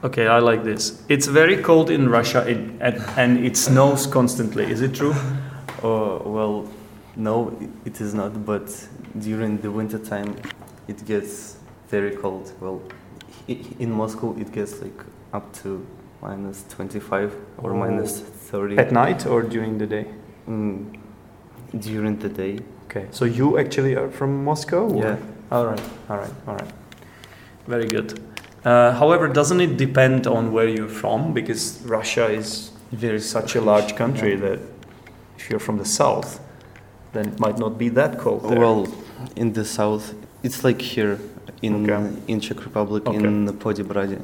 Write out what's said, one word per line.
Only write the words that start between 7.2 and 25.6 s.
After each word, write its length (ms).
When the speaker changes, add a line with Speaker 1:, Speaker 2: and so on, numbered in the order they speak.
Speaker 2:
it, 80
it 160
is 120
not. 320
But 220
during 440
the 100
winter 260
time, 380
it 160
gets 500
very 300
cold. 420
Well, 220
i-, 160
in 100
Moscow, 480
it 140
gets, 300
like, 200
up 220
to 220
minus 460
twenty-five 640
or 120
Speaker 1:
Oh. 60
Speaker 2:
minus 420
thirty. 580
Speaker 1:
At 140
night 340
or 160
during 360
the 100
day? 180
Speaker 2:
Mm, 480
during 400
the 80
day. 320
Speaker 1:
Okay, 240
so 120
you 340
actually 380
are 140
from 340
Moscow? 460
Or? 120
Speaker 2:
Yeah. 140
Speaker 1:
All 160